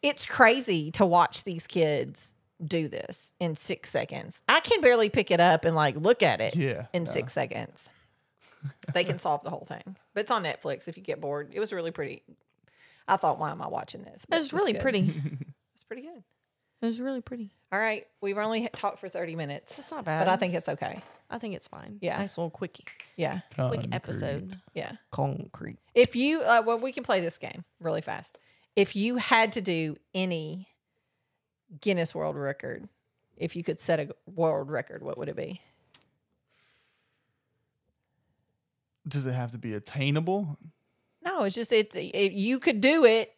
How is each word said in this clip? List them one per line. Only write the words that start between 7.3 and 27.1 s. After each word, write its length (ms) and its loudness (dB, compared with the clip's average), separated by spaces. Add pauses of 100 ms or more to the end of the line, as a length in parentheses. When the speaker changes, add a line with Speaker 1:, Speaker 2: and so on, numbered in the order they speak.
Speaker 1:
seconds. 560 -4 (1040)
They 100 2
can 160 -2
solve 240 0
the 60 -8
whole 180 -10
thing. 300 -14 (160)
But 80 -4
it's 100 -2
on 140 2
Netflix 420 -6
if 80 -10
you 80 -20
get 160 -6
bored. 340 -6
It 60 -6
was 140 -4
really 180 -6
pretty. 320 -8 (840)
I 100 4
thought, 220 2
"Why 120 -4
am 100 -10
I 60 -8
watching 360 -8
this?" 260 -18
But 80 2
Speaker 3:
It's 80 2
Speaker 1:
it's 80 -6
Speaker 3:
really 200 2
Speaker 1:
good. 80 -2
Speaker 3:
pretty. 320 2
Speaker 1:
<laughs> 600 -8
It's 100 -20
pretty 200 -12
good. 200 -18 (580)
Speaker 3:
It 40 -4
was 160 -2
really 200 -4
pretty. 300 -12 (200)
Speaker 1:
All 80 0
right. 260 -2 (160)
We've 160 -2
only 280 0
h-, 80 -6
talked 260 -4
for 100 -10
thirty 260 -6
minutes. 420 -6
Speaker 3:
That's 140 -8
not 140 -4
Speaker 1:
But 60 -2
I 140 2
Speaker 3:
bad. 140 4
Speaker 1:
think 140 0
it's 160 -2
okay. 320 -6 (280)
Speaker 3:
I 100 -8
think 160 -8
it's 120 -12
fine. 340 -16
Speaker 1:
Yeah. 180 -2
Speaker 3:
Nice 180 -4
little 140 -4
quickie. 320 -10 (320)
Speaker 1:
Yeah. 240 -2 (160)
Speaker 3:
Quick 0 - (160)
Speaker 2:
Concrete. 220 -4
Speaker 3:
episode. 680 -6 (160)
Speaker 1:
Yeah. 160 -8 (200)
Speaker 3:
Concrete. 680 -6 (180)
Speaker 1:
If 200 6
you, 260 2
uh, 240 6
well, 120 2
we 140 -4
can 120 -8
play 180 2